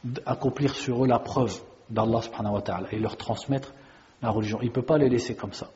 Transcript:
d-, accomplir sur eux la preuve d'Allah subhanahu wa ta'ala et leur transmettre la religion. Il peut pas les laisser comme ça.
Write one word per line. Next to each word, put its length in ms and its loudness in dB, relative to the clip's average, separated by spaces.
d-, 220 -6
accomplir 500 0
sur 280 0
eux 40 6
la 120 6
preuve 400 0
d'Allah 320 2
subhanahu 340 -4
wa 60 0
ta'ala 300 -4
et 80 -4
leur 180 -2
transmettre 560 -4
la 80 0
religion. 320 0
Il 100 0
peut 120 0
pas 140 4
les 120 6
laisser 260 0
comme 180 -8
ça. 220 -12